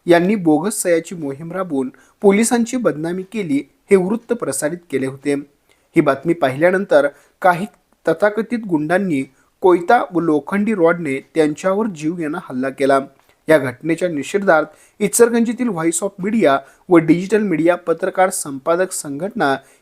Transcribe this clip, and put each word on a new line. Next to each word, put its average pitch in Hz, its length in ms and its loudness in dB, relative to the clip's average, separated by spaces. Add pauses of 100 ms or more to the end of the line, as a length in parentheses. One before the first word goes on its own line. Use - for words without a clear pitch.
यांनी 175 300 4
बोगस 165 460 0
सह्याची 170 340 -2
मोहीम 156 360 -10
राबवून 156 400 -4 (300)
पोलिसांची 226 560 2
बदनामी 175 460 -4
केली, 175 460 -4 (220)
हे 202 40 8
वृत्त 180 380 0
प्रसारित 156 440 -4 (140)
केले 131 140 -2
होते. 135 280 -4 (640)
ही 165 60 6
बातमी 151 320 0
पाहिल्यानंतर 160 760 2 (340)
काही 180 240 2 (420)
तथाकथित 208 520 -2 (100)
गुंडांनी 160 640 -2 (300)
कोयता 185 520 4
व 170 60 0
लोखंडी 185 560 0
रॉडने 165 600 0
त्यांच्यावर 190 520 0
जीवघेणा 160 560 -6
हल्ला 131 260 -6
केला. 135 300 2 (500)
या 156 80 6
घटनेच्या 151 520 -2
निषेधार्थ 160 580 0 (320)
इचलकरंजीतील 233 680 2
व्हॉइस 165 340 -2
ऑफ 196 160 -4
मीडिया 180 400 2 (300)
व 170 80 6
डिजिटल 175 440 2
मीडिया 175 340 2
पत्रकार 185 540 -2
संपादक 170 600 -4
संघटना 147 640 -4 (260)